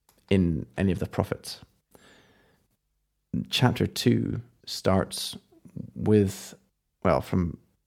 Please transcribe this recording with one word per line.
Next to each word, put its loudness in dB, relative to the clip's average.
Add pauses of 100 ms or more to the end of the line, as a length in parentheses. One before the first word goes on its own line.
(280)
in 2 (100)
any 2
of -2
the -2
prophets, -6 (1900)
chapter 2
two 0 (260)
starts -2 (580)
with, 2 (500)
well, 4
from, -2 (280)